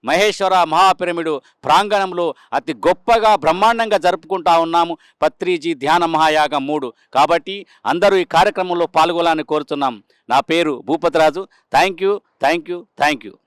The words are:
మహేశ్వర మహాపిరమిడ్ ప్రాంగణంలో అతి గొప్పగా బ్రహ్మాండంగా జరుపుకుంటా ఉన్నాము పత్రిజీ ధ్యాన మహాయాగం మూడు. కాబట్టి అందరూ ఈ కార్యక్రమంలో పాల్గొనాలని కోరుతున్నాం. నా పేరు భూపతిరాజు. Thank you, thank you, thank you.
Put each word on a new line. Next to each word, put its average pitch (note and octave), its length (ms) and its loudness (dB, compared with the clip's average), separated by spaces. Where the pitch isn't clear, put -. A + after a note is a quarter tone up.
మహేశ్వర F#3+ 480 0
మహాపిరమిడ్ F3 600 0
ప్రాంగణంలో F#3 600 0
అతి D#3 160 -6
గొప్పగా A3 440 2
బ్రహ్మాండంగా G#3 640 0
జరుపుకుంటా F3 500 0
ఉన్నాము E3+ 300 -2
పత్రిజీ E3+ 480 -4
ధ్యాన E3+ 200 0
మహాయాగం D3+ 560 0
మూడు. C3+ 180 -6
కాబట్టి E3+ 380 0
అందరూ F#3+ 320 2
ఈ - 20 -8
కార్యక్రమంలో F3+ 520 0
పాల్గొనాలని E3 560 0
కోరుతున్నాం. C#3+ 420 -4
నా C#3 60 4
పేరు D#3+ 240 0
భూపతిరాజు. D#3+ 540 0
Thank F3 200 0
you, G3+ 60 0
thank D#3 280 -2
you, F3 80 -8
thank C#3+ 260 -2
you. - 60 -20